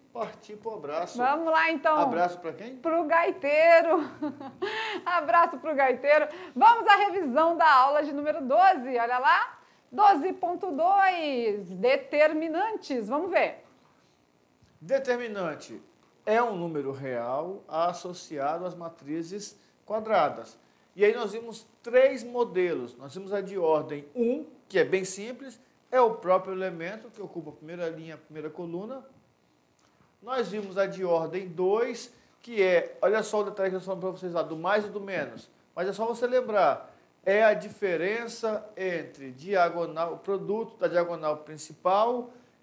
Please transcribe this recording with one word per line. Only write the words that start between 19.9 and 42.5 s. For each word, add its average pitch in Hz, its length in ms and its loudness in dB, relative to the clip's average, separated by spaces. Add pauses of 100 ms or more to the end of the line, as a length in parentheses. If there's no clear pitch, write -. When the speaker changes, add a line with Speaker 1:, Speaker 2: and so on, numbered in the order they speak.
Speaker 1:
E 196 80 4
aí 220 100 6
nós 226 180 -4
vimos 233 340 -12 (160)
três 254 420 4
modelos. 180 720 -2
Nós 135 180 -18
vimos 190 180 -12
a 202 100 -2
de 190 160 -8
ordem 151 560 0
um, 247 320 -2 (220)
que 185 100 0
é 156 60 4
bem 185 200 0
simples, 247 560 -12 (300)
é 254 100 4
o 226 140 6
próprio 185 380 0
elemento 190 580 -8
que 202 120 -18
ocupa 160 280 -12
a - 20 -14
primeira 170 360 -10
linha, 160 260 -12
a 143 40 -18
primeira 151 320 -14
coluna. 185 540 -10 (1160)
Nós 233 260 -2
vimos 196 300 -6
a 196 80 4
de 180 180 -6
ordem 170 440 0
dois, 202 640 -2 (280)
que 226 220 -2
é, 180 380 2
olha 208 220 2
só 208 180 -2
o 202 40 -2
detalhe 190 260 -4
que 185 60 -4
eu - 20 -6
estou 185 160 -8
falando 180 160 -6
pra 175 100 -10
vocês 180 120 -8
lá, 165 100 0
do 160 140 -10
mais 196 280 0
e 208 40 -10
do 196 120 -10
menos. 151 500 -8 (240)
Mas 180 140 -4
é 196 40 -2
só 220 140 -4
você 233 200 -2
lembrar, 214 680 2 (320)
é 208 200 4
a 214 100 6
diferença 208 1200 -4
entre 151 560 -8
diagonal, 165 840 0
o - 40 -12
produto 196 580 -4
da 175 120 0
diagonal 160 500 -2
principal 196 920 -2 (320)